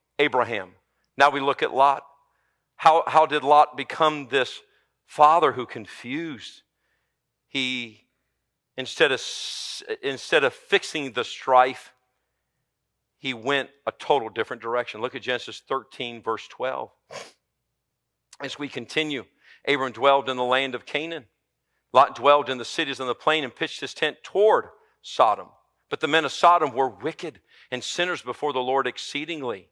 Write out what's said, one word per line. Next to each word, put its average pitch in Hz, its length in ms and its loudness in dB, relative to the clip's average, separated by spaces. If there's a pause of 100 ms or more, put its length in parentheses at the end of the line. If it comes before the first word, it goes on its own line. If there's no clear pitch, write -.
(180)
Abraham. 117 520 0 (460)
Now 139 140 6
we 139 100 -2
look 139 220 -2
at - 120 -2
Lot. 139 300 2 (720)
How, 165 300 6
how 156 200 6
did 143 160 -2
Lot 147 340 6
become 147 520 -2
this 127 320 -2 (460)
father 151 460 4
who 120 140 -8
confused? 131 960 -12 (840)
He, 127 580 -8 (680)
instead 131 340 0
of 127 80 0
s-, - 640 -12 (200)
instead 139 420 0
of 127 100 0
fixing 151 580 -4
the 120 120 -4
strife, 127 680 2 (1200)
he 135 180 -8
went 131 360 -4 (160)
a 113 60 -2
total 131 360 -2
different 113 340 -6
direction. 117 380 -4
Look 123 160 -6
at 113 60 -14
Genesis 123 460 -6
thirteen, 120 540 -8
verse 110 240 -6
twelve. 131 440 -8 (1500)
As 135 160 -10
we 143 120 -10
continue, 139 560 -6 (420)
Abram 135 240 0
dwelled 131 380 2
in 131 80 -4
the 127 80 -2
land 127 320 0
of 113 100 -14
Canaan. 156 380 -8 (680)
Lot 131 220 4
dwelled 143 340 4
in 127 100 -4
the 117 60 -10
cities 139 360 -4
on 127 80 -6
the 120 80 -2
plain 156 260 0
and 127 140 -10
pitched - 240 -6
his - 140 -8
tent 151 280 -2
toward 196 440 4 (360)
Sodom. 101 460 0 (420)
But - 80 -6
the 160 80 -4
men 156 180 4
of 135 60 -4
Sodom 165 440 4
were 131 160 0
wicked 151 500 -10 (320)
and 123 100 -6
sinners 175 400 -4
before 131 300 -6
the 127 80 -4
Lord 127 260 0
exceedingly. 135 840 -10